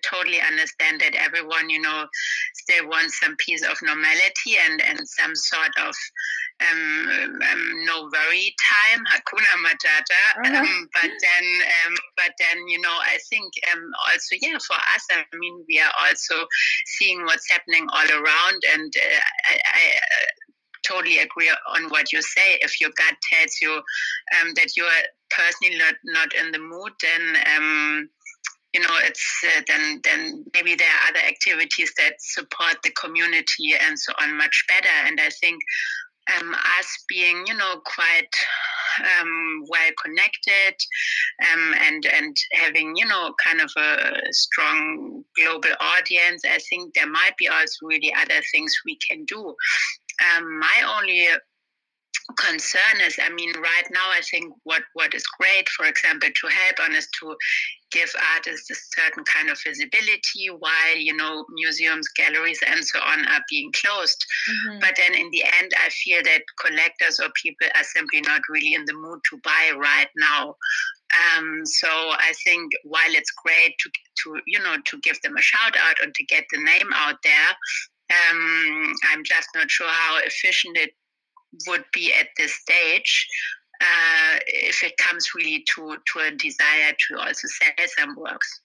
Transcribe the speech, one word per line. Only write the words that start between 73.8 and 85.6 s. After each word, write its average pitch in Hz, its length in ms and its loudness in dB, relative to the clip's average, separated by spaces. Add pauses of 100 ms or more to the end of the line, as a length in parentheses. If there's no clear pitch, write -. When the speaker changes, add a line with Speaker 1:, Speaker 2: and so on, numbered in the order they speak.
Speaker 1:
to, 156 240 -8
you 202 160 0
know, 165 200 0
to - 180 -6
give - 200 -2
them 143 160 -4
a - 40 2
shout 220 360 4
out 160 260 4
and 151 120 -6
to - 100 -4
get 156 260 0
the 151 100 -4
name 151 340 2
out 147 280 0
there, 151 260 4 (600)
um, 165 840 2 (180)
I'm 156 140 -2
just 156 280 0
not 160 160 0
sure - 180 0
how 160 360 0
efficient 185 540 0
it 156 140 0 (760)
would 175 240 -2
be 170 260 0
at - 100 2 (100)
this 151 160 -2
stage, - 720 2 (540)
uh, - 560 4 (100)
if - 340 0
it - 160 -2
comes 170 380 0
really 156 300 -4 (100)